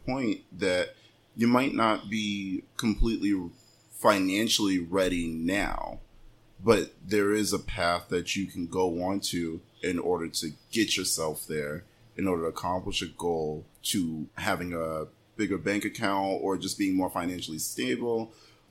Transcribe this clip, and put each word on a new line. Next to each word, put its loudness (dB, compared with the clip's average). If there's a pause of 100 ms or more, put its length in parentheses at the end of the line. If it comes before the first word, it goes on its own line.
point, -2 (100)
that 0 (460)
you 4
might 4
not 2
be -2 (120)
completely 2 (600)
financially 4
ready 0
now, -2 (580)
but 4 (120)
there 4
is 2
a 0
path 0
that -2
you -2
can -6
go 0
on 0
to -4 (200)
in -2
order 0
to -4 (220)
get 2
yourself -2
there, -4 (320)
in 0
order 2
to 0
accomplish -2
a -4
goal, -2 (200)
to -2
having -2
a -4 (300)
bigger 0
bank 0
account 0
or 0
just -4
being 2
more 2
financially -6
stable -2 (380)